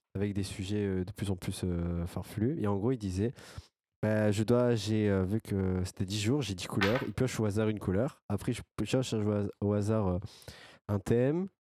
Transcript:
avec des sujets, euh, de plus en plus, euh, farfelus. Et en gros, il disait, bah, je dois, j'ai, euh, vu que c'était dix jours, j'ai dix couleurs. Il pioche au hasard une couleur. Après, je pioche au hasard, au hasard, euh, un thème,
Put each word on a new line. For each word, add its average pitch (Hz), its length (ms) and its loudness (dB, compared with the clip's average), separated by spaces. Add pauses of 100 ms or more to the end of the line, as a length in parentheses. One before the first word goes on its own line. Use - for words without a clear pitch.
(140)
avec 104 200 0
des 98 100 0
sujets, 101 420 -4
euh, 92 180 0
de 87 80 -12
plus 101 180 -4
en 95 60 0
plus, - 280 -6
euh, 87 420 -2
farfelus. 107 540 -2
Et 104 60 0
en 101 100 2
gros, 107 160 2
il 127 60 -2
disait, 101 340 0 (720)
bah, 107 280 4
je 104 120 2
dois, 120 320 6
j'ai, 107 340 2
euh, 95 160 4
vu 104 160 0
que 95 440 0
c'était 95 200 -4
dix 104 160 -4
jours, 120 220 2
j'ai 101 120 -4
dix 87 140 -10
couleurs. 107 380 2
Il 104 80 -8
pioche - 260 -2
au 113 60 2
hasard 107 220 2
une 107 120 -2
couleur. 101 480 -2
Après, 101 240 -2
je 113 100 -6 (140)
pioche 107 180 -4
au 127 220 0
hasard, 104 320 0 (120)
au 101 120 2
hasard, 104 360 2
euh, 90 100 0 (680)
un 104 100 0
thème, 135 500 0 (280)